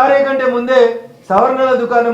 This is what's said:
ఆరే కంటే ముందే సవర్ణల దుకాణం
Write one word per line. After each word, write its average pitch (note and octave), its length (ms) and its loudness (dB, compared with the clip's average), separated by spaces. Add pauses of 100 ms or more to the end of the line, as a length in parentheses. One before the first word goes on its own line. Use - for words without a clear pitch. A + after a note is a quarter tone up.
ఆరే C#4 260 2
కంటే C4+ 280 -2
ముందే B3 260 0 (500)
సవర్ణల C4 500 0
దుకాణం A#3 340 0